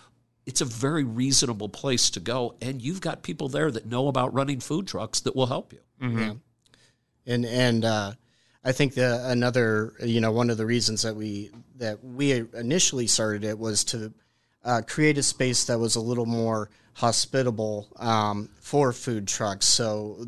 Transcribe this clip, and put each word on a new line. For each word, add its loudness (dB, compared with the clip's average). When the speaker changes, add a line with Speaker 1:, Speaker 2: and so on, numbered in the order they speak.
Speaker 1:
it's -2
a 0
very -2
reasonable 0
place 0
to -8
go, -4
and -6
you've -6
got -6
people -6
there 0
that -6
know 0
about 0
running 0
food -4
trucks -4
that -2
will 4
help -4
you. -20
Speaker 2:
Mm-hmm. -2
Speaker 3:
Yeah. -2
And, 0
and, 4
uh, 0
I 0
think 2
the, 2
another, 2
you 4
know, 4
one 4
of 2
the -2
reasons 0
that -2
we, -6
that -6
we 0
initially 0
started 0
it -2
was 0
to, -6
uh, 0
create 4
a 0
space 2
that 0
was 0
a -2
little 0
more 0
hospitable, 0
um, 0
for 2
food -4
trucks. 0
So 0